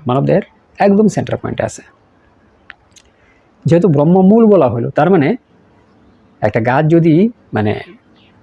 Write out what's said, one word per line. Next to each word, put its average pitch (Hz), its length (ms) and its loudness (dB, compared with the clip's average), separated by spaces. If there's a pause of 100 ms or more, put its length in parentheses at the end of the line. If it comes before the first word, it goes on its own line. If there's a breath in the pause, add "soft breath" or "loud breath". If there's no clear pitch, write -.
মানবদেহের 143 340 0 (380)
একদম 202 280 2
সেন্টার 117 300 -4
পয়েন্টে - 260 -8
আছে। - 180 -10 (1800 soft breath)
যেহেতু 170 220 0
ব্রহ্মমূল 185 580 2
বলা 180 240 2
হলো, 120 200 -6
তার 151 200 -2
মানে 185 260 0 (1040)
একটা 107 180 -2
গাছ 123 260 -2
যদি, 165 440 2 (240)
মানে 104 260 -4 (640)